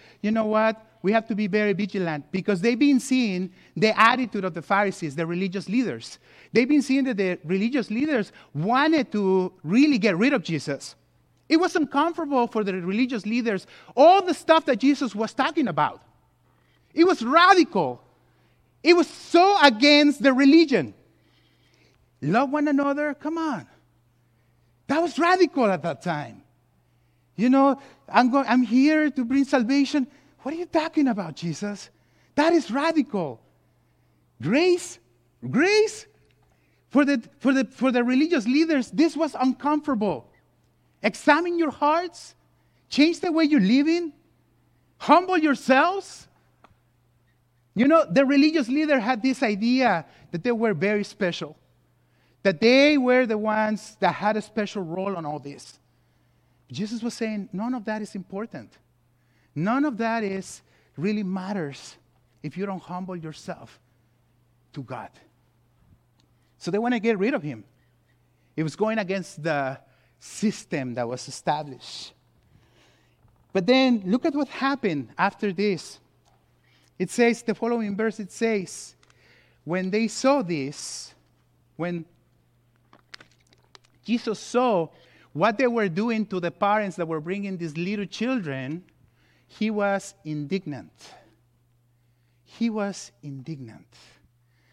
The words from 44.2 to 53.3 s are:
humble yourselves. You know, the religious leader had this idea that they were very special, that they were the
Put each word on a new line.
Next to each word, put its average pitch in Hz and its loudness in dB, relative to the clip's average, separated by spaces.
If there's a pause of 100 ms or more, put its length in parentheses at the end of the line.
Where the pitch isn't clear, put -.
humble 359 4
yourselves. 311 0 (1500)
You 233 2
know, 320 4
the 262 4
religious 285 4
leader 294 2
had 214 -2
this 262 -2
idea 220 0 (260)
that 165 -6
they 247 0
were 226 0
very 202 -2
special, 170 -6 (840)
that 185 0
they 277 6
were 247 2
the 214 -2